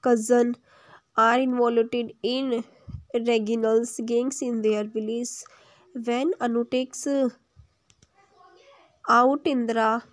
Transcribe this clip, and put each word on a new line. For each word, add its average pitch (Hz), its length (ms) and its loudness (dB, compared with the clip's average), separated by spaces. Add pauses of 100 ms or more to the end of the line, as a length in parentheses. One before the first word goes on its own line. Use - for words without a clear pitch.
cousin, 240 540 2 (600)
are 226 220 4
involved 240 540 0 (300)
in 247 400 -2 (500)
Reginald's 226 920 0
gangs 240 360 -2
in 240 200 -2
their 214 240 0
village. 220 580 -8 (500)
When 247 460 -2
Anu 240 240 -2
takes 254 420 -4 (2000)
out 262 360 4
Indra 226 680 0